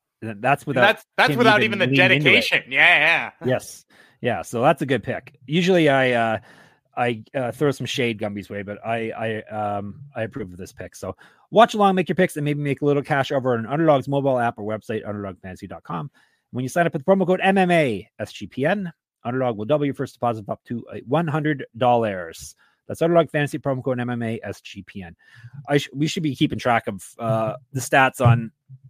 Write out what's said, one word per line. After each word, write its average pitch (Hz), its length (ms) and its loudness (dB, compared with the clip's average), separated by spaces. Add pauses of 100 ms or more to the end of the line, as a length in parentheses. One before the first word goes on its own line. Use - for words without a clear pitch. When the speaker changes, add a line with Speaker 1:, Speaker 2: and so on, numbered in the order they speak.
(220)
Speaker 1:
th-, 110 180 -8
that's 131 240 2
Speaker 2:
And - 40 -14
Speaker 1:
without 131 140 -2
Speaker 2:
that's, 214 240 2 (100)
that's 175 140 4
Speaker 1:
him 143 80 0
Speaker 2:
without 214 260 6
Speaker 1:
even 214 160 0
Speaker 2:
even - 0 -
the 180 60 2
Speaker 1:
leaning 175 320 4
into 151 120 2
it. 190 40 8
Speaker 2:
dedication. 196 380 2
Yeah, 151 600 4 (100)
yeah. 123 60 -6
Speaker 1:
Yes. - 380 -4 (340)
Yeah. 110 220 -2
So 117 200 -6
that's 156 200 4
a 151 40 -2
good 127 180 -2
pick. - 420 -10
Usually 170 420 2
I, 131 240 4
uh, 113 280 0 (580)
I, 123 260 -2 (100)
uh, 123 180 -4
throw 143 200 0
some 131 140 -8
shade 117 340 -2
Gumby's 101 300 -6
way, 101 140 -8
but 101 220 -12
I, 113 260 -4
I, 110 300 -6 (140)
um, 104 460 -6 (140)
I 113 80 -6
approve 101 280 -10
of 90 60 -18
this 90 160 -14
pick. - 220 -16
So 95 200 -12 (360)
watch 220 220 4
along, 202 220 4
make 185 140 0
your 170 60 -4
picks, 185 200 0
and 147 80 -4
maybe 147 180 -2
make 143 200 -4
a 147 40 0
little 143 180 2
cash 139 280 -2
over 127 260 0
on 113 80 -6
Underdog's 143 440 2
mobile 139 300 0
app 117 180 0
or 104 80 -10
website, 107 420 -6
underdog 101 340 -8
fantasy 92 260 -14
dot 90 160 -16
com. 160 280 -10 (400)
When 123 120 -6
you 127 60 -6
sign 170 160 0
up 170 80 -2
with 151 120 -8
promo 190 200 4
code 185 160 2
M 196 160 4
M 180 140 4
A 135 380 2 (100)
S 110 140 -8
G - 140 -12
P 127 180 -4
N, 185 260 -2 (320)
Underdog 120 340 -2
will 107 80 -8
double 147 200 0
your 139 100 -2
first 131 180 -8
deposit 113 360 -4
up 110 160 -10
to, 117 260 -8
uh, 107 60 -12 (100)
one 160 200 0
hundred 147 380 -2 (120)
dollars. 110 800 0 (320)
That's - 140 -10
Underdog 165 300 4
Fantasy 147 260 -2
promo 131 260 -4
code 127 160 -2
M 123 120 -4
M 120 100 -6
A 113 220 -4
S 101 180 -10
G 95 220 -16
P - 180 -16
N. 85 140 -16 (520)
I 143 120 2
sh-, - 120 -4
we 143 160 -2
should 165 160 -4
be 143 120 -4
keeping 139 240 0
track 120 280 2
of, 101 160 -8 (140)
uh, 110 380 -2 (180)
the 131 80 -4
stats 131 440 4
on, 117 260 4 (380)